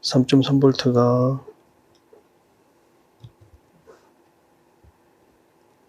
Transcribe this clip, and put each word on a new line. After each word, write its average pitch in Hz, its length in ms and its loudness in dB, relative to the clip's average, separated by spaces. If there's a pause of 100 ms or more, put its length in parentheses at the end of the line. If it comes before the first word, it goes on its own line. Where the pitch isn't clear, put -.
삼점삼 135 580 0
볼트가, 127 800 0 (4000)